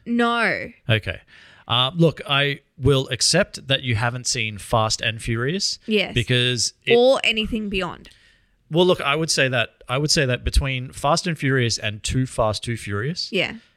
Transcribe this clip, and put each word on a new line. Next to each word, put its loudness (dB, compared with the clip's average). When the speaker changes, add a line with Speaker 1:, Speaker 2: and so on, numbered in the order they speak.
Speaker 1:
No. 0
Speaker 2:
Okay. 0
Uh, 0
look, 2
I 0
will 2
accept 0
that 0
you 0
haven't -4
seen -4
Fast 0
and -4
Furious. -2
Speaker 1:
Yes. 0
Speaker 2:
Because 0
it 4
Speaker 1:
Or 6
anything -2
beyond. -6
Speaker 2:
Well, 4
look, 4
I 0
would -2
say 2
that, -2
I -2
would 0
say 4
that 0
between 0
Fast 0
and -2
Furious 2
and -6
Too 0
Fast, -2
Too -6
Furious, -6
Speaker 1:
Yeah. -2